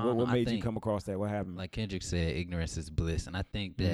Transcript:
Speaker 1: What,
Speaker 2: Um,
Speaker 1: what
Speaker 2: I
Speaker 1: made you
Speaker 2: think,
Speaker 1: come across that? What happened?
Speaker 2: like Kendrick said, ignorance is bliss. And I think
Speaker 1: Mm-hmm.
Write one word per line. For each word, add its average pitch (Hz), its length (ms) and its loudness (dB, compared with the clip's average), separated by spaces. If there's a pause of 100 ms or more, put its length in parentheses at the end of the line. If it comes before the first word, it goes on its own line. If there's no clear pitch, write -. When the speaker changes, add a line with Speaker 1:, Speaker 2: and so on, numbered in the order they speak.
Speaker 1:
What, 120 80 4
Speaker 2:
Um, 117 60 4
Speaker 1:
what 123 120 4
Speaker 2:
I 120 40 2
Speaker 1:
made 123 80 6
you 113 40 2
Speaker 2:
think, 110 180 0
Speaker 1:
come 110 140 0
across 104 280 0
that? 98 120 -2
What 104 120 0
happened? 95 280 -2
Speaker 2:
like 92 140 -6
Kendrick 98 320 -4
said, 82 320 2
ignorance 85 420 -2
is 78 120 -6
bliss. 80 380 0
And 87 100 -8
I 98 60 0
think 98 340 -6
Speaker 1:
Mm-hmm. - 160 4